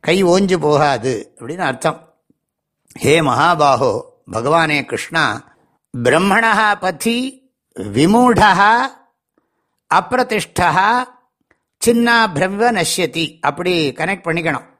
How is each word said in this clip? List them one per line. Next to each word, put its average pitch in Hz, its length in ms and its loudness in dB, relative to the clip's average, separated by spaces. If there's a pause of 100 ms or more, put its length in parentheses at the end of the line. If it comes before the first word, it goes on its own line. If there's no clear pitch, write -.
கை 175 220 0
ஓஞ்சு 185 340 2
போகாது 143 540 0 (160)
அப்படின்னு 160 360 -10
அர்த்தம். 139 340 -4 (960)
ஹே 139 260 2
மகாபாஹோ, 143 720 2 (360)
பகவானே 147 540 0
கிருஷ்ணா, 156 400 -4 (680)
பிரம்மணஹா 196 840 0
பதி 226 400 -4 (580)
விமூடஹா 196 960 4 (1160)
அப்பிரதிஷ்டஹா 190 1000 0 (920)
சின்னா 233 360 2 (120)
பிரம்ம 190 420 0
நஷ்யதி, 170 520 -4 (180)
அப்படி 170 320 -2 (200)
கனெக்ட் 180 340 -6
பண்ணிக்கணும். 160 400 -4 (120)